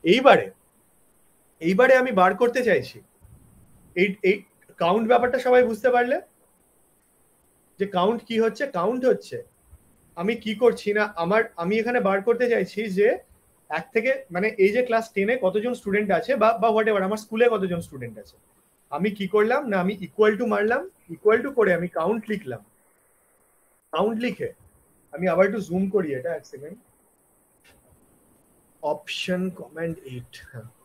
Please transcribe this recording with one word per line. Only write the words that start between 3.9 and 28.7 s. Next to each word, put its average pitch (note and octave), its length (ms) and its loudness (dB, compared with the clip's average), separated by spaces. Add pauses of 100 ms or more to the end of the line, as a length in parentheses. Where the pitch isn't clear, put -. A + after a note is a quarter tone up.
এই, F#3+ 280 0
এই G3 200 0 (340)
count G#3 320 0
ব্যাপারটা B3 300 2
সবাই B3 260 4
বুঝতে A3+ 260 -2
পারলে? B3 300 0 (1600)
যে G3 80 -4
count G3 380 -2
কি A3+ 160 -4
হচ্ছে? A3+ 260 -2
count A3 380 -4
হচ্ছে D#3+ 380 -2 (760)
আমি G3 180 -2
কি A3 200 -8
করছি A3 380 2
না, G#3 120 0 (120)
আমার, F#3 260 2 (140)
আমি F#3 220 -2
এখানে A#3 220 0
বার G3 220 0
করতে A#3+ 280 0
চাইছি G#3+ 380 -2
যে G3+ 300 2 (500)
এক D#3+ 240 -6
থেকে, C4 380 -2
মানে F#3 180 -2
এই G3+ 200 2
যে A#3 140 0
class A3+ 300 -2
টেন-এ G3+ 300 -2
কতজন G#3+ 320 -2
student G3+ 360 -2
আছে F#3+ 260 0
বা, A3 220 2
বা A3+ 100 0
whatever, G#3+ 340 2
আমার G3 140 -2
স্কুলে A3 340 0
কতজন F#3 300 -2
student A#2+ 380 -14
আছে। - 180 -20 (540)
আমি E3+ 200 0
কি G3+ 180 -8
করলাম A#3 400 2
না, G3 120 0
আমি F#3+ 200 -2
equal G#3+ 400 2
to A#3+ 60 -2
মারলাম, A3 440 -2 (200)
equal A3 340 2
to C#4 80 -8
করে G3+ 220 4
আমি F3 140 -2
count F#3 400 -2
লিখলাম। C3 360 -8 (1300)
count G#3+ 280 -2
লিখে G3 320 -6 (600)
আমি F3 160 -4
আবার F3+ 180 4
একটু G#3 140 -4
zoom F#3 300 -4
করি E3+ 240 -2
এটা, D#3 220 -6
এক - 100 -14
second, C#3+ 320 -18 (2000)